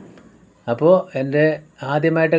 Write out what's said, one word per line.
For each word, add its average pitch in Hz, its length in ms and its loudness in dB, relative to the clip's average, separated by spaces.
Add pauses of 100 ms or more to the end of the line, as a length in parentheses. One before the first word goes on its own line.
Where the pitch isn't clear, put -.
(720)
അപ്പോൾ 156 240 4 (240)
എൻ്റെ 139 240 0 (480)
ആദ്യമായിട്ട് 160 480 0